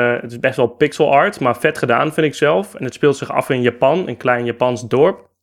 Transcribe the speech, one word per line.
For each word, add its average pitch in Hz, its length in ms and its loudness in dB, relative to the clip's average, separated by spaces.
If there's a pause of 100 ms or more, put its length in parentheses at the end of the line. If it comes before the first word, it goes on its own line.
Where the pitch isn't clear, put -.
(160)
eh, - 60 -6
het 117 100 -14
is 120 80 -12
best 127 180 0
wel 123 100 4
pixel 143 460 0
art, 170 260 4
maar 123 180 0
vet - 200 0
gedaan 139 360 2
vind 156 140 0
ik 139 80 -6
zelf. 170 400 0
En - 80 -12
het 123 100 -6
speelt 139 240 -4
zich - 140 -10
af - 180 -2
in 127 120 -2
Japan, 135 460 0
een 123 100 -8
klein 123 280 -2
Japans 117 420 -2
dorp. 147 420 0 (140)